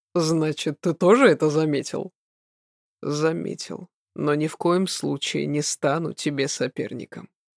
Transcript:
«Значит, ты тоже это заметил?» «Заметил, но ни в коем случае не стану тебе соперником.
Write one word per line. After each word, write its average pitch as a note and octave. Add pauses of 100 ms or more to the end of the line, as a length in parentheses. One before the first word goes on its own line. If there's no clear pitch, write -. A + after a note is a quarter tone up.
(160)
«Значит, D#3
ты E3+
тоже A3
это D#3
заметил?» D3+ (920)
«Заметил, D#3+ (260)
но D3
ни D#3
в -
коем F3+
случае D3
не D3
стану D3+
тебе C#3
соперником. - (260)